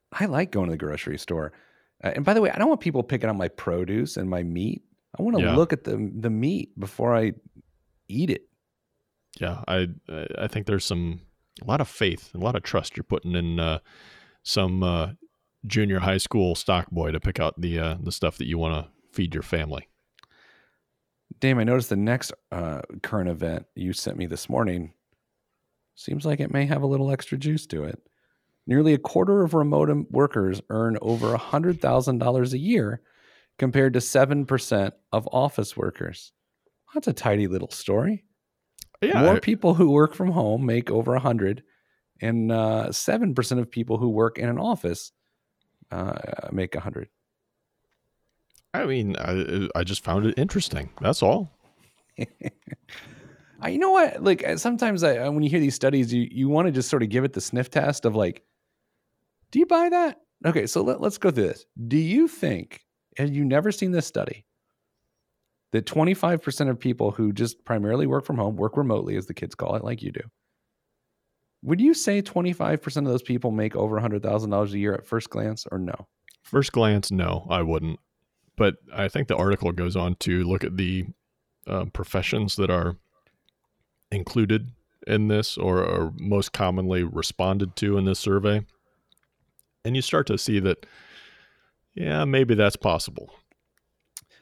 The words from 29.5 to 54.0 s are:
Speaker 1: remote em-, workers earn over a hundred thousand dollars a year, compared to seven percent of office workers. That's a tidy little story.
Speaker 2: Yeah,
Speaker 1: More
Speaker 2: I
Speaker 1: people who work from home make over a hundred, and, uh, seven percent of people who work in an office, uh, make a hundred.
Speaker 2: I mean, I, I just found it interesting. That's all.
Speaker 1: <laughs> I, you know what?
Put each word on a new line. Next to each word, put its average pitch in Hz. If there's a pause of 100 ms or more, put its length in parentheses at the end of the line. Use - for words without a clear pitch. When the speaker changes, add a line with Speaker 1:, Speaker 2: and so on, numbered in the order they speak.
Speaker 1:
remote 147
em-, 147
workers 104 (120)
earn 113
over 113
a -
hundred 160
thousand 127
dollars 127
a 127
year, 139 (600)
compared 135
to 123
seven 139
percent 120 (160)
of 107
office 127
workers. - (600)
That's 294
a -
tidy 104
little 90
story. 143 (800)
Speaker 2:
Yeah, 233
Speaker 1:
More 180
Speaker 2:
I -
Speaker 1:
people 202
who 165
work 151
from 185
home 127
make 117
over 117
a 131
hundred, 117 (600)
and, 113
uh, 110
seven 214
percent 123
of 117
people 117
who 120
work 110
in 120
an 120
office, 170 (800)
uh, -
make 92
a -
hundred. - (1600)
Speaker 2:
I 226
mean, 131
I, 92
I 87
just 92
found 98
it 113
interesting. 107 (100)
That's -
all. 185 (340)
Speaker 1:
<laughs> - (1400)
I, -
you 269
know 381
what? 359